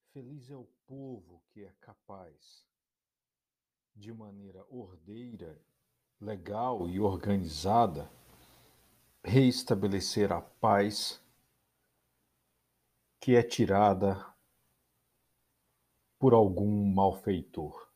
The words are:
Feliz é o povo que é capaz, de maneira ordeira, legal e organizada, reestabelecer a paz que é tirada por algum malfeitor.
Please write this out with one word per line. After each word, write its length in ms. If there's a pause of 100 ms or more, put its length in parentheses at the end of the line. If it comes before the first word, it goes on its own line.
(120)
Feliz 360
é 80
o 120 (180)
povo 600
que 160
é 160
capaz, 840 (1300)
de 160
maneira 580
ordeira, 920 (600)
legal 680
e 120
organizada, 1080 (1160)
reestabelecer 1040
a 100
paz 800 (2000)
que 160
é 80
tirada 840 (1900)
por 160
algum 640
malfeitor. 1000